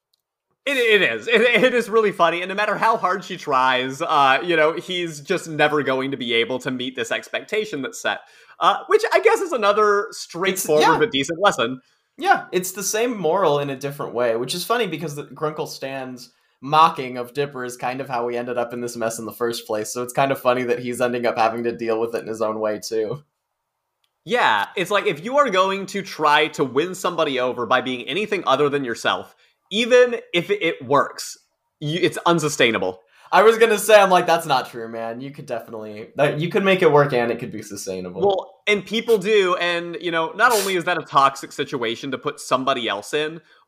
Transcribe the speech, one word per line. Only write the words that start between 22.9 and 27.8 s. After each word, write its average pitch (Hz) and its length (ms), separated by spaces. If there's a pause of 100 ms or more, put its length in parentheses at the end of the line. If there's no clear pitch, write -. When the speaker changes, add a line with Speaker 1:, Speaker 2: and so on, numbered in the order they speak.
Speaker 1:
Yeah, 151 520
it's 175 140
like, 196 160
if 156 160
you 247 140
are 285 140
going 190 360
to 196 140
try 151 480
to 151 160
win 147 300
somebody 160 440
over 123 280
by 127 160